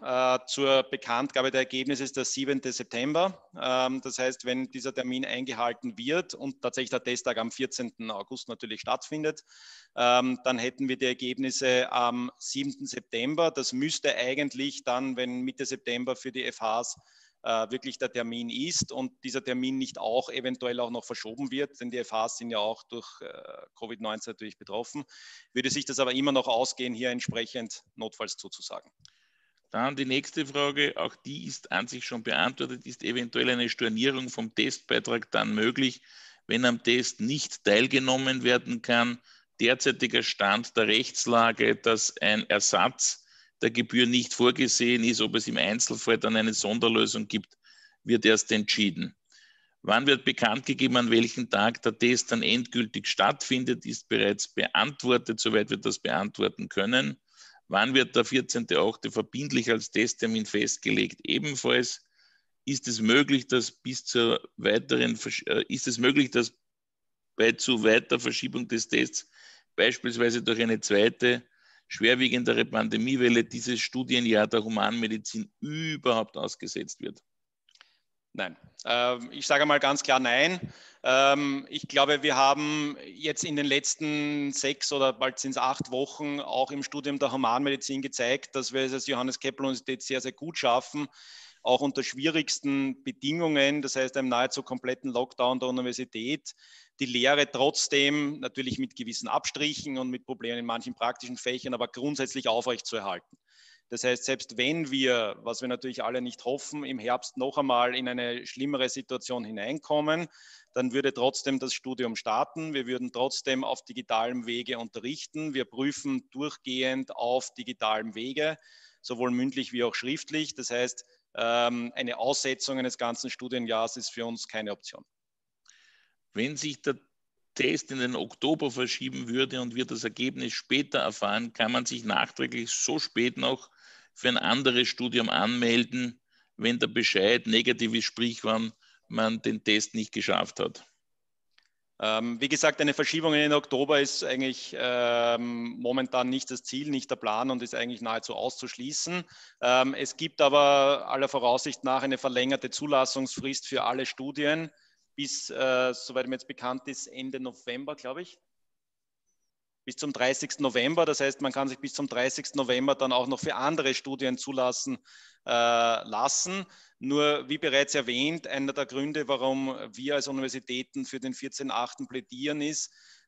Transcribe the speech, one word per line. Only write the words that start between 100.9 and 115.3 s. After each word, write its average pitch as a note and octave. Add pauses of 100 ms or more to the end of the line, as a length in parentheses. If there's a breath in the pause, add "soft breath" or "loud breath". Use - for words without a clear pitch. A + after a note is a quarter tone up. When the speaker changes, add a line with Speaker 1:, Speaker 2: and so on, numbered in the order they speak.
Speaker 1:
praktischen B2
Fächern, B2+
aber A#2
grundsätzlich C3
aufrechtzuerhalten. A2 (520 soft breath)
Das A#2
heißt, B2
selbst C3
wenn C#3+
wir, B2
was A2+
wir B2+
natürlich B2
alle B2
nicht B2
hoffen, C#3
im C3
Herbst -
noch C3
einmal B2
in B2+
eine A#2+
schlimmere C3
Situation B2+
hineinkommen, D3 (440 loud breath)
dann B2+
würde C3+
trotzdem C3
das C3
Studium A#2+
starten. D3
Wir C3+
würden B2
trotzdem C3
auf A#2+
digitalem A#2
Wege A#2+
unterrichten. C3+